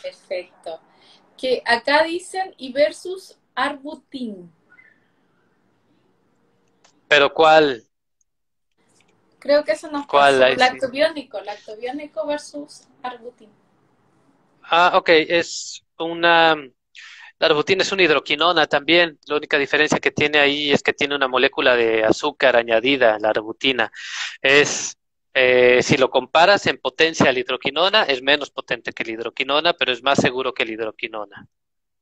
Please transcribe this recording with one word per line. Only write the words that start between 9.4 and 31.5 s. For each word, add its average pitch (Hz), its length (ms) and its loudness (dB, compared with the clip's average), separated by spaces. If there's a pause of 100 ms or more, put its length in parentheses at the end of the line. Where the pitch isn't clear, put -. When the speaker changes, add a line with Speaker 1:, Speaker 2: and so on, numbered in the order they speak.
Speaker 1:
que 294 80 -2
eso 311 200 -10
nos 285 140 -8
Speaker 2:
¿Cuál? - 360 6
Speaker 1:
pasó. - 0 -
Speaker 2:
Ahí 254 160 4
sí. 254 220 2
Speaker 1:
Lactobiónico, 269 600 -4
lactobiónico 247 840 -12
versus 294 600 -12 (120)
Arbutin. 240 500 -16 (1120)
Speaker 2:
Ah, 175 340 0
ok, 185 120 0 (200)
es - 560 -6 (140)
una, 165 580 2
la - 920 -10
Arbutin 156 360 0
es 165 100 -6
una 196 120 0
hidroquinona 151 600 2
también. 156 600 0
La 147 100 -4
única 151 220 -2
diferencia 147 420 0
que 139 120 -2
tiene 151 280 0
ahí 143 320 0
es 139 100 0
que 147 120 0
tiene 143 220 -4
una 135 120 -2
molécula 127 480 2
de 113 280 0
azúcar 127 520 0
añadida, 117 640 2
la 107 100 0
arbutina. 110 600 -4 (520)
Es, 139 540 2 (380)
eh, 127 480 4
si - 160 0
lo 131 120 0
comparas 165 560 2
en 151 120 -2
potencia 160 520 0
a - 20 4
la 127 80 -2
hidroquinona, 156 640 -2
es 131 180 -2
menos 143 280 0
potente 123 420 -10
que 123 120 -8
la 113 80 -8
hidroquinona, 135 600 -4
pero 127 180 -2
es 120 100 -8
más 139 180 0
seguro 127 340 -2
que 131 120 -4
la 113 60 -8
hidroquinona. 110 760 -12 (540)